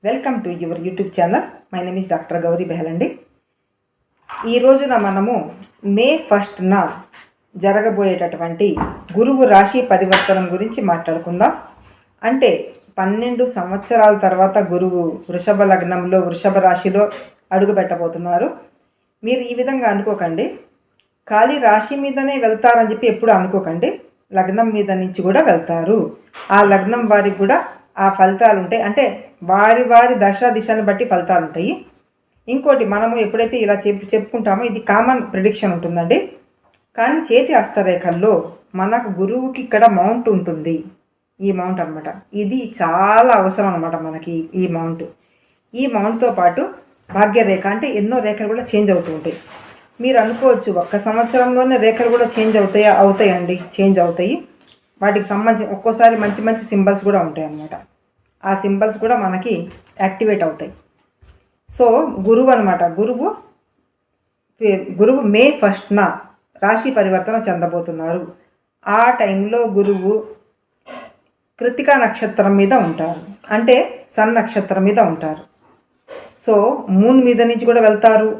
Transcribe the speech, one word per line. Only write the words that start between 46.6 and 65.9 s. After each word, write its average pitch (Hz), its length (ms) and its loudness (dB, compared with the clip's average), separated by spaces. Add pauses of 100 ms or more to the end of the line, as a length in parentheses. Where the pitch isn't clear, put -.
భాగ్యరేఖ, 196 580 2
అంటే 247 160 -4 (120)
ఎన్నో 233 180 -2
రేఖలు 214 280 -4
కూడా 233 180 -6 (100)
చేంజ్ 208 200 4
అవుతూ 170 220 -4
ఉంటాయి. 156 200 -8 (640)
మీరు 254 200 4
అనుకోవచ్చు, 233 480 0 (120)
ఒక్క - 140 -4
సంవత్సరంలోనే 247 880 0
రేఖలు 226 240 2
కూడా 233 280 2
చేంజ్ 220 260 2
అవుతాయా? 208 300 4 (100)
అవుతాయండి, 185 540 2 (180)
చేంజ్ 196 300 2
అవుతాయి. 180 300 -2 (680)
వాటికి 202 280 0
సంబంధించి 214 420 0
ఒక్కోసారి 226 500 2
మంచి 208 240 -4
మంచి 226 240 -2
సింబల్స్ 196 360 2
కూడా 202 180 2
ఉంటాయి 156 220 -8
అన్నమాట. 151 280 -14 (720)
ఆ - 20 0 (120)
సింబల్స్ 208 400 -2
కూడా 233 120 2 (100)
మనకి 185 280 -4 (500)
యాక్టివేట్ 196 440 0
అవుతాయి. - 240 -10 (1040)
So 247 80 4 (420)
గురువు 240 260 4
అనమాట, 190 300 0 (160)
గురువు, 240 280 -2 (1700)
గురువు 254 220 4 (120)
మే 220 100 6 (180)
ఫస్ట్న 202 380 0 (640)